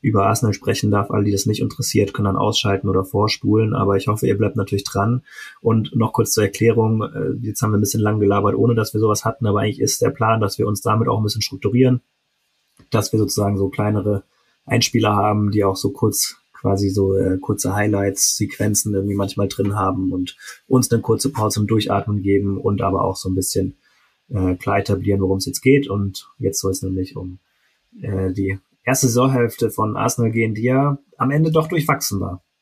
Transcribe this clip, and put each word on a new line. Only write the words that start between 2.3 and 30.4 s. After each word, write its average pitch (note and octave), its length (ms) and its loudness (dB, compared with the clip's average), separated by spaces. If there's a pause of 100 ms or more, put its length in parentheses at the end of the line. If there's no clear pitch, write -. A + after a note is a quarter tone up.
ausschalten G2+ 520 0
oder F#2+ 160 0
vorspulen. G#2+ 720 0
Aber G2 220 2
ich F#2+ 120 -2
hoffe, G#2+ 180 0
ihr G#2+ 100 2
bleibt G#2 200 0
natürlich G2 280 -2
dran. A2+ 380 0 (380)
Und A2+ 360 0
noch A2 160 2
kurz G#2+ 200 0
zur G#2+ 120 2
Erklärung. A2 580 2
Äh, A#2 440 -6
jetzt G#2 160 -4
haben G#2+ 100 2
wir G2+ 60 2
ein - 20 4
bisschen G#2+ 220 0
lang G#2 180 2
gelabert, G2+ 340 2
ohne A#2 200 4
dass A2 180 0
wir G#2+ 80 0
sowas G#2 240 2
hatten. A2+ 220 -2
Aber G#2 140 2
eigentlich G#2+ 200 -2
ist - 220 0
der - 80 4
Plan, A2+ 300 0
dass G2+ 180 -2
wir G2+ 80 0
uns G#2 160 -4
damit A2+ 260 2
auch G#2 100 0
ein G#2+ 60 0
bisschen G#2+ 180 -2
strukturieren. B2 600 2 (880)
Dass G#2 220 0
wir A2 60 2
sozusagen G2+ 380 0
so F#2+ 120 0
kleinere G#2 540 -2 (420)
Einspieler A2 520 2
haben, G#2 340 2
die G2+ 140 2
auch F#2+ 120 2
so G2+ 140 -2
kurz, - 460 -2 (160)
quasi G2 380 0
so, F#2+ 260 2
äh, F#2+ 220 0
kurze - 360 -2
Highlights, G2+ 600 0
Sequenzen G#2+ 580 -2
irgendwie G2 200 0
manchmal G2 340 -2
drin G2+ 280 -2
haben F#2+ 360 -2
und F#2 240 -6 (320)
uns B2 240 2
eine A2+ 80 2
kurze - 320 -2
Pause G#2+ 280 -2
zum G#2+ 60 2
Durchatmen G#2 560 0
geben G2 380 0
und G2 220 0
aber F#2+ 200 0
auch F#2+ 140 -2
so - 120 -8
ein F#2 60 -2
bisschen, F#2+ 420 -2 (520)
äh, F#2 280 0
klar G2+ 220 -2
etablieren, G2 420 0
worum F#2+ 180 0
es F#2+ 80 -4
jetzt - 160 -8
geht. C#3 260 4
Und G2 400 -4 (100)
jetzt G2+ 220 -2
soll F#2+ 120 -2
es F#2 100 -6
nämlich F#2+ 340 -4
um, F#2 220 -12 (600)
äh, F#2+ 320 -2
die G2 260 -2 (260)
erste C3+ 220 0
Saisonhälfte A#2+ 640 2
von G#2 260 -2
Arsenal A2+ 340 0
gehen, A2+ 240 0